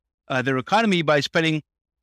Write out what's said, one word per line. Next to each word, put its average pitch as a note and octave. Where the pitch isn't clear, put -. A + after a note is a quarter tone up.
uh, C3
their C3
economy F#3+
by D3
spending, D#3+